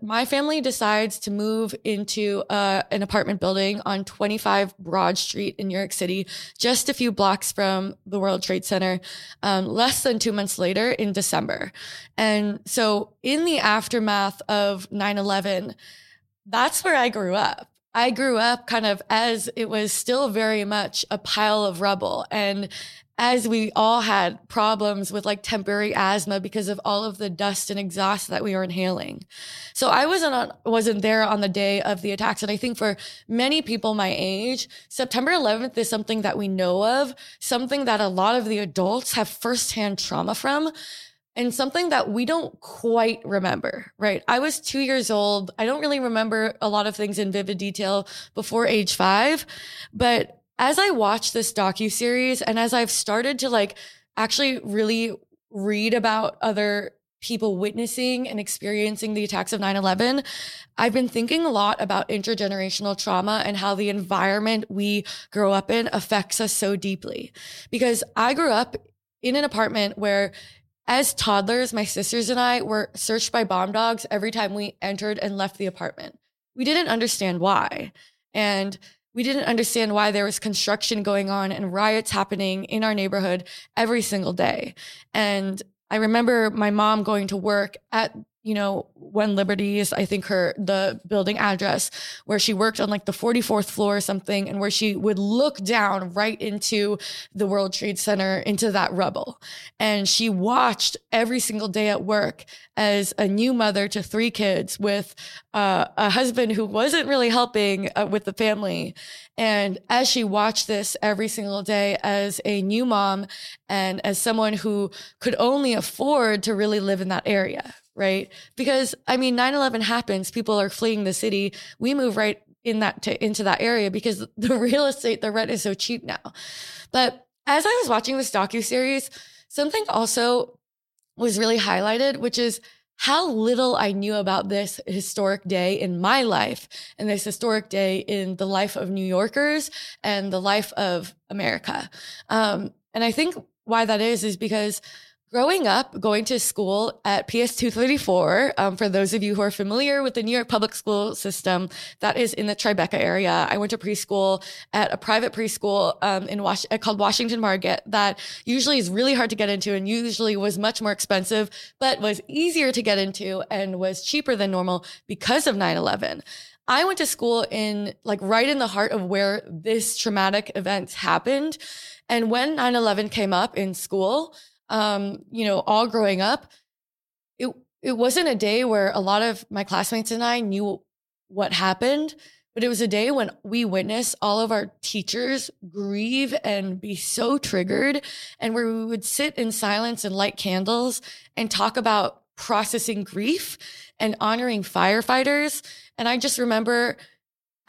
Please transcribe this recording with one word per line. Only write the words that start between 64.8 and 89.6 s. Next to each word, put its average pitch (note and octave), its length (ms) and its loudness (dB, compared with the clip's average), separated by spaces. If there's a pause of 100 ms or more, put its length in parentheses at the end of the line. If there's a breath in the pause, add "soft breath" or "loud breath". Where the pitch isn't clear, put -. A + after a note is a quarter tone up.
grow G3+ 220 2
up G3 180 2
in A#3 220 2
affects G3 480 0
us G#3+ 140 -2
so G3 240 0
deeply. - 560 -8 (360 loud breath)
Because A#3+ 320 2 (140)
I A#3+ 180 2
grew D#4 180 2
up A3 260 0 (440)
in B3 140 0
an D4 80 2
apartment G#3+ 540 0
where, G3+ 340 0 (560 loud breath)
as B3+ 260 2
toddlers, A3+ 600 0
my A3 100 0
sisters G#3 460 -2
and B3 100 0
I B3 220 2
were G#3+ 320 -2
searched A3 400 -2
by A#3 100 2
bomb F#3+ 300 0
dogs A3+ 360 0
every G#3 220 -2
time G#3+ 220 -2
we G#3 280 -8
entered G3+ 380 -4
and G3+ 180 -4
left G3 200 -2
the G3+ 80 -4
apartment. - 520 -8 (380)
We B3+ 80 -4
didn't D#4 240 2
understand G3+ 540 0
why. - 500 0 (420 soft breath)
And G3+ 440 0 (380 loud breath)
we A#3+ 80 0
didn't C4+ 220 0
understand A3+ 480 2
why G#3 180 4
there G3+ 140 2
was G#3 140 -2
construction G#3 600 -2
going G3+ 280 0
on G3 240 0
and F#3+ 180 -6
riots G#3+ 400 0
happening F#3+ 540 -2
in A3 180 -2
our A3 100 2
neighborhood F#3+ 520 0 (320 loud breath)
every A#3 240 2
single G3 320 -2
day. - 420 -2 (380 loud breath)
And G3 500 0 (260)
I G#3+ 60 -2
remember A3+ 540 4
my G#3+ 200 0
mom G#3+ 340 4
going G3+ 240 0
to F#3+ 100 -4
work G3+ 400 0 (160)
at, A3 200 0 (300)
you G#3+ 100 -2
know, G3+ 400 -2
One G#3 420 0
Liberty G3+ 440 0